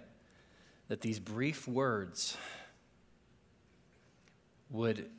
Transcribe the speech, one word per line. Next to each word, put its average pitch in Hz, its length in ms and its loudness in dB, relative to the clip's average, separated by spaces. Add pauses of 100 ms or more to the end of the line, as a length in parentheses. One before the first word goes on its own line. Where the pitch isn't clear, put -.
(880)
that 107 140 -2
these 113 180 2
brief 120 480 -2
words 120 680 2 (2250)
would 110 360 2 (120)